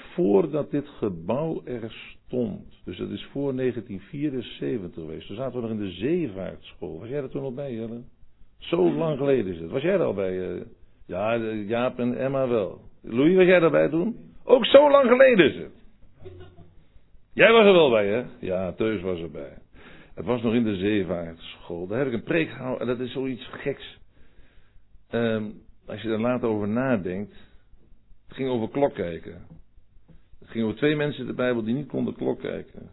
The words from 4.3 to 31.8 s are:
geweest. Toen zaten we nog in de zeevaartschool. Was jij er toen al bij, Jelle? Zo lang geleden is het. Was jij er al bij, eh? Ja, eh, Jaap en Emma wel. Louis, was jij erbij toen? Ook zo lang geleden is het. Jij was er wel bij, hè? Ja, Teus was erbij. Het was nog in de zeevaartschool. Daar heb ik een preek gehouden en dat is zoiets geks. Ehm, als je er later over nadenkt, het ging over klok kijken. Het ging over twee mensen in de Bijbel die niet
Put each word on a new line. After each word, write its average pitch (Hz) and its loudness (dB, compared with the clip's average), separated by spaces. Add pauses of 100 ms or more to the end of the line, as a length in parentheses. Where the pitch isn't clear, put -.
geweest. 80 -12
Toen 104 -12
zaten 123 -8
we 123 -6
nog 113 -4
in 104 -4
de 95 -6
zeevaartschool. 92 -6
Was 110 -14
jij 143 -6
er 131 -8
toen 139 -8
al 135 -8
bij, 139 -10
Jelle? 113 -8 (560)
Zo 170 2
lang 151 0
geleden 127 2
is 82 -8
het. 82 -8
Was 123 -2
jij 175 2
er 170 4
al 123 0
bij, 92 -2
eh? 90 -6 (440)
Ja, 104 -2
eh, 110 -4
Jaap 123 0
en 120 -2
Emma 135 -2
wel. 107 0 (220)
Louis, 139 4
was 185 8
jij 180 8
erbij 156 4
toen? 175 -2 (280)
Ook 247 6
zo 285 8
lang 277 6
geleden 247 8
is 110 2
het. 80 -12 (1600)
Jij 202 6
was 226 8
er 202 10
wel 165 8
bij, 107 4
hè? 113 0 (160)
Ja, 92 -4
Teus 110 -2
was 90 -4
erbij. 73 -12 (580)
Het 85 -10
was 117 -2
nog 110 0
in 120 4
de 107 0
zeevaartschool. 87 -4
Daar 107 -6
heb 139 -2
ik 120 -6
een 107 -4
preek 165 0
gehouden 123 -8
en 117 -4
dat 123 -2
is 117 -10
zoiets 131 -8
geks. - -10 (1080)
Ehm, 113 -2 (420)
als 104 -12
je 107 -6
er 107 -2
later 123 0
over 104 -2
nadenkt, 104 -2 (1000)
het - -12
ging 131 -2
over 110 -2
klok 139 0
kijken. 87 -8 (960)
Het - -20
ging 113 -4
over 107 -2
twee 151 2
mensen 147 -4
in 120 -8
de 113 -6
Bijbel 123 -2
die 113 -2
niet 139 -6